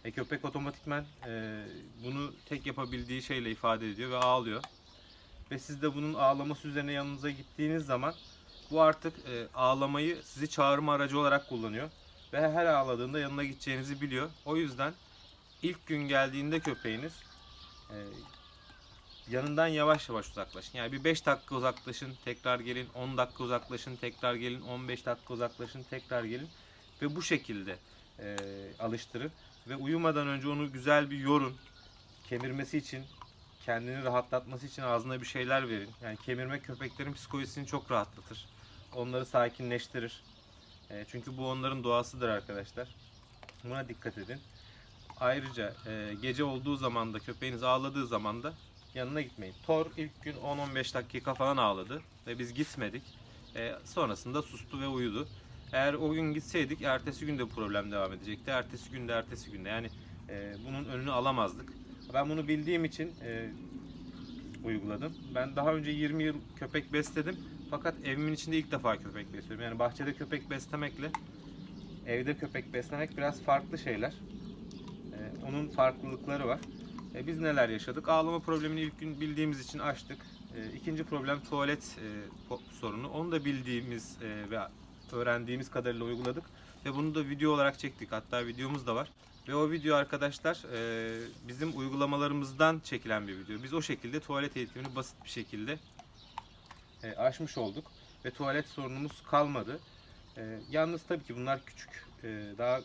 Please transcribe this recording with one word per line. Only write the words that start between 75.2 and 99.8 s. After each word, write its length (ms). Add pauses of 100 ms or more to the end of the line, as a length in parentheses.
onun 200
farklılıkları 800
var. 120 (540)
Ee, 120
biz 120
neler 300
yaşadık? 400
Ağlama 300
problemini 420
ilk 200
gün 200
bildiğimiz 400
için 180
aştık. 400 (380)
Ee, 200
ikinci 280
problem 360
tuvalet, 580
e, 80 (460)
po-, 80 (200)
sorunu. 280
Onu 240
da 120
bildiğimiz, 800
e, 280
ve 80 (540)
öğrendiğimiz 580
kadarıyla 340
uyguladık. 400 (400)
Ve 100
bunu 200
da 140
video 240
olarak 260
çektik. 340
Hatta 340
videomuz 400
da 80
var. 140 (400)
Ve 60
o 160
video 260
arkadaşlar, 640 (120)
e, 460 (280)
bizim 300
uygulamalarımızdan 1080
çekilen 440
bir 100
video. 240
Biz 120
o 80
şekilde 380
tuvalet 360
eğitimini 400
basit 280
bir 60
şekilde, 480 (1200)
e, 120
aşmış 440
olduk. 260 (400)
Ve 60
tuvalet 380
sorunumuz 540
kalmadı. 580 (560)